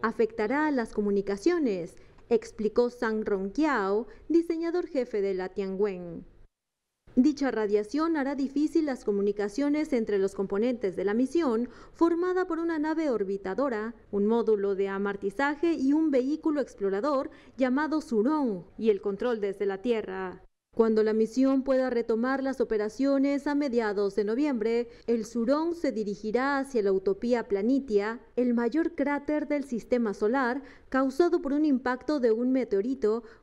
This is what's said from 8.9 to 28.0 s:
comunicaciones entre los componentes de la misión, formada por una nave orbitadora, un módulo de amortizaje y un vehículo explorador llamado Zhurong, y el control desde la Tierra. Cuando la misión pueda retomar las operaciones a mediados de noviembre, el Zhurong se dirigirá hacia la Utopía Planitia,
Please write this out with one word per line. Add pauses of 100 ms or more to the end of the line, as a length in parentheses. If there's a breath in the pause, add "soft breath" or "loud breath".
comunicaciones
entre
los
componentes
de
la
misión, (240 loud breath)
formada
por
una
nave
orbitadora, (160)
un
módulo
de
amortizaje
y
un
vehículo
explorador (240 loud breath)
llamado
Zhurong, (160)
y
el
control
desde
la
Tierra. (280)
Cuando
la
misión
pueda
retomar
las
operaciones
a
mediados
de
noviembre, (200 loud breath)
el
Zhurong
se
dirigirá
hacia
la
Utopía
Planitia, (160)